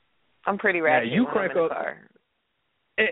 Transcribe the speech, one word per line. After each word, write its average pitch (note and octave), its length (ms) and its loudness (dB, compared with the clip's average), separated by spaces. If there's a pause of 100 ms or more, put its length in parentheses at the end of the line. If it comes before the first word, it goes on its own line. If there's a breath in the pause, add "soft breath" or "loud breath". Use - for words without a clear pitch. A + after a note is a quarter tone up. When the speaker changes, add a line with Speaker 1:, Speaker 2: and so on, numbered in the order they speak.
(460)
Speaker 1:
I'm G3 120 -2
pretty F#3 220 0
Speaker 2:
Now, D#3+ 60 2
Speaker 1:
ratchet D3+ 260 2
Speaker 2:
you G#3+ 120 2
Speaker 1:
when - 40 -8
I'm - 60 -8
Speaker 2:
crank G3 180 0
Speaker 1:
in - 60 -2
the E3 60 2
Speaker 2:
up D#3 60 -2
Speaker 1:
car. D#2+ 280 -6 (1000)
Speaker 2:
E-, A3 140 2